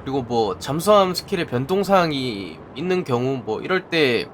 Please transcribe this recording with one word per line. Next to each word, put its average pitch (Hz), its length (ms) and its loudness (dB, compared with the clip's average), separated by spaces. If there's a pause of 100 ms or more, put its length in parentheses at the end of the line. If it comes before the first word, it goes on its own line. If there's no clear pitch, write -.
그리고 135 180 -4
뭐 113 380 0
잠수함 185 540 4
스킬의 165 340 -4
변동사항이 135 1120 0 (160)
있는 180 300 -2
경우 127 400 0
뭐 107 160 -2
이럴 185 280 -2
때 127 440 2